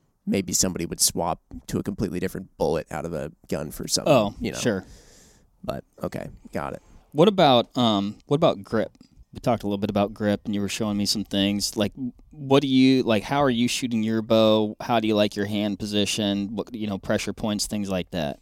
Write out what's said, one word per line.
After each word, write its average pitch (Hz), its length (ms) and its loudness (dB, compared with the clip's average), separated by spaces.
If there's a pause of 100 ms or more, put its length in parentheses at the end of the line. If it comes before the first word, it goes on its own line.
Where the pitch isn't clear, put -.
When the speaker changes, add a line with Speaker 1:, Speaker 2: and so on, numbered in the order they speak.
(260)
Speaker 1:
maybe 185 280 -2
somebody 90 320 -2
would 87 140 -8
swap 85 400 -2 (280)
to - 120 -4
a 190 40 -4
completely 170 360 -4
different - 380 -6
bullet 80 340 -2
out 73 140 -8
of 85 80 -8
a 73 180 -8 (180)
gun 78 220 -4
for - 160 -10
something, - 260 0
Speaker 2:
Oh, 107 260 2
Speaker 1:
you 113 120 -4
know. - 60 -10
Speaker 2:
sure. 98 280 -2 (800)
Speaker 1:
But, - 200 -10 (200)
okay, - 260 -8 (240)
got 71 200 -6
it. - 80 -14 (300)
Speaker 2:
What 156 160 6
about, 151 480 4
um, 104 420 0 (100)
what 143 80 2
about 143 280 2
grip? - 280 -2 (420)
We - 60 -16
talked 120 240 0
a - 20 -10
little 101 140 -2
bit 101 100 -2
about 104 240 0
grip, 104 320 0
and 107 80 -4
you 101 80 -2
were 98 80 -4
showing 107 280 -4
me 101 100 -2
some 104 160 -2
things. 101 520 0
Like, 104 180 0 (360)
what 139 320 2
do 143 60 -2
you, 131 360 6
like, 107 200 2
how 143 180 -2
are 139 80 4
you 120 180 2
shooting 117 360 -2
your 113 180 0
bow? 110 580 4
How 120 200 0
do 110 80 0
you 110 80 2
like 104 200 2
your 101 120 -2
hand 104 320 -2
position? 104 760 -2
What, - 200 -6
you 107 120 -6
know, 101 120 -4
pressure 104 340 -2
points, 107 320 -4
things 104 240 -4
like 92 220 -4
that? 78 300 -4